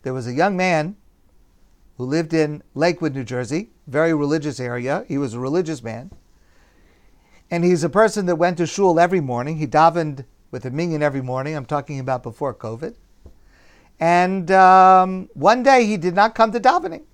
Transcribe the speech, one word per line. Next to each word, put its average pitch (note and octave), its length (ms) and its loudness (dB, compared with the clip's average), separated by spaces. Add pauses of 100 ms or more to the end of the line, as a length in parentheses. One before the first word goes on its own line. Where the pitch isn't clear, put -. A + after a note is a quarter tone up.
There C3 120 -6
was B2 100 -8
a B2 80 -8
young F3+ 240 0
man F3+ 380 -2 (1000)
who B2 80 -8
lived D#3+ 280 -2
in D3+ 300 -2 (100)
Lakewood, D#3+ 400 -2
New C3 100 -8
Jersey, B2 460 -6 (160)
very D#3 300 0
religious C#3+ 440 -2
area. B2 480 -6
He C3+ 120 -4
was A#2+ 160 -6
a A#2+ 40 -8
religious D3+ 440 -4
man. A2+ 260 -12 (1400)
And E3+ 120 0
he's F3 200 2
a E3+ 60 -2
person G3+ 360 2
that F3 120 0
went F3 200 0
to F3 80 0
shul F3 340 2
every F3+ 220 2
morning. C3 360 -6
He D3+ 100 -4
davened D#3 580 0 (240)
with B2 160 -12
a B2+ 60 -6
minyan D#3 320 -2
every C#3 180 -2
morning. C3 340 -6
I'm C3+ 120 -10
talking C#3+ 320 -6
about B2+ 240 -6
before B2 280 -6
covid. A#2 440 -12 (1040)
And, F3 500 0
um, F#3 880 6
one G#3 260 2
day B3+ 240 6
he G#3 120 -2
did F3 180 -4
not A3 180 4
come A3+ 180 2
to A#3 80 -4
davening. D#4+ 440 0 (100)